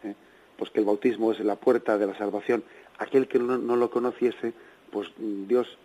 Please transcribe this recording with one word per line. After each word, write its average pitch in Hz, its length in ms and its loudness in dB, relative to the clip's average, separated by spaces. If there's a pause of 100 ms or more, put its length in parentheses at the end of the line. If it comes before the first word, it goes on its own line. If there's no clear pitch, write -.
¿eh?, 104 100 -8 (420)
pues - 140 -8
que - 80 -2
el 107 80 4
bautismo 110 460 2
es - 80 -4
la 101 160 0
puerta - 420 2
de 101 80 2
la 95 100 -4
salvación, 104 460 -2 (360)
aquel 131 280 2
que 131 120 0
no, 123 200 0
no 120 180 0
lo 120 140 2
conociese, 120 600 -2 (400)
pues 104 160 -6 (100)
Dios 110 680 -2